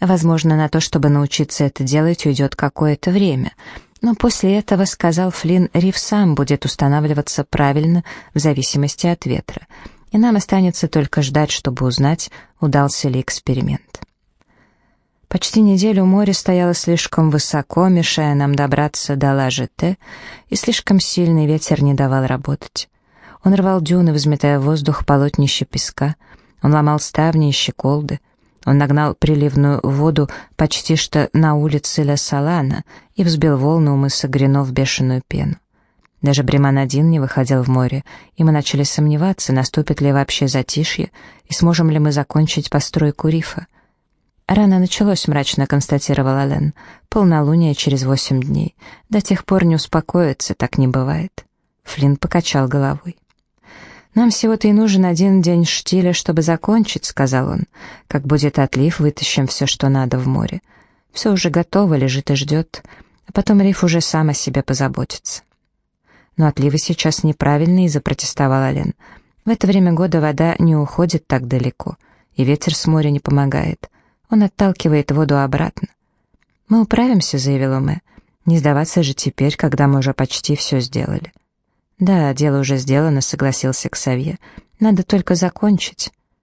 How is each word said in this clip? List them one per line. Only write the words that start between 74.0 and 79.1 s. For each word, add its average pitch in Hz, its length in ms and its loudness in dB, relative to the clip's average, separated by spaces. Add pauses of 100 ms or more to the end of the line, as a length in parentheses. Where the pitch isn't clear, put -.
Он 214 120 4
отталкивает 170 720 0
воду 143 260 2
обратно». 139 500 -4 (800)
«Мы 226 100 4
управимся», 226 560 0
заявил 135 380 -2
Оме. 143 260 -4 (460)
«Не 165 100 4
сдаваться 151 460 0
же 135 100 -2